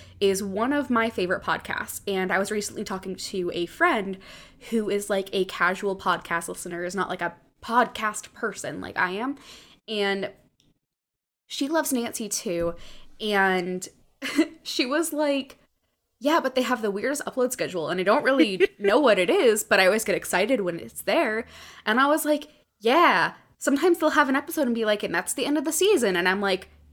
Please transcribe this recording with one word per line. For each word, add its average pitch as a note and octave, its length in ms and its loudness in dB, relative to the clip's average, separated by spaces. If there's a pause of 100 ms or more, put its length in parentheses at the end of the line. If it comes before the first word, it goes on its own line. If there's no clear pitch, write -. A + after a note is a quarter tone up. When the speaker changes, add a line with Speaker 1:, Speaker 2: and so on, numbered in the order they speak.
(200)
Speaker 1:
is G3 240 2
one G#3 280 -2
of C#4+ 200 0
my A3+ 180 2
favorite F#3 340 -2
podcasts, - 640 -6
and F#3+ 240 -2
I F3+ 60 0
was G3 140 -2
recently G#3+ 320 -6
talking F#3+ 320 -8
to F#3 380 -6
a F3 120 -4
friend G3 520 0 (520)
who A3 200 -2
is, G3+ 200 -2
like, G3 240 -2
a F#3+ 120 0
casual F#3 500 -2
podcast E3+ 520 -4
listener, F3 360 -10
is F3+ 120 -6
not, F#3+ 140 -2
like, F3+ 120 -6
a E3+ 120 -4 (300)
podcast A3+ 720 -2
person D3 460 -8
like - 180 -10
I F3+ 140 0
am, B3+ 260 -6 (500)
and G3+ 420 -2 (1160)
she - 200 -4
loves D4 260 0
Nancy A#3 360 -6
too, E3+ 460 -4 (440)
and F#3 680 0 (340)
<laughs> - 420 -2
she - 220 -2
was D#4 280 -2
like, C#4+ 440 -2 (600)
"Yeah, D4 220 2
but C4 140 -2
they B3+ 80 0
have A#3 180 -2
the G#3+ 100 0
weirdest A#3+ 340 -4
upload B3+ 260 -2
schedule, E3 380 -4
and F3+ 100 -2
I F#3 40 0
don't A3 200 4
really C4 500 4
Speaker 2:
<laughs> - 60 -20
Speaker 1:
know G3+ 200 4
what A3+ 200 6
it F3+ 100 2
is, B3 340 4
but G3+ 160 4
I F#3+ 80 8
always G#3+ 180 4
get F#3+ 100 0
excited G#3 460 0
when E3+ 180 -4
it's - 240 -16
there." A#3 420 0 (400)
And A3 140 2
I C4+ 80 4
was D4+ 180 4
like, D4 220 0 (320)
"Yeah, A3 540 4 (240)
sometimes D4 420 2
they'll D4+ 120 2
have C#4+ 180 4
an C4+ 60 2
episode D4 320 -2
and A#3 80 0
be A3+ 100 0
like, G#3+ 180 0
'And F3+ 100 -4
that's F3+ 200 -2
the C4+ 120 -4
end D4 120 0
of C#4+ 80 0
the D#4 60 -2
season.'" D4 440 4
And F3+ 140 2
I'm F#3+ 120 0
like, F#3+ 280 -2 (240)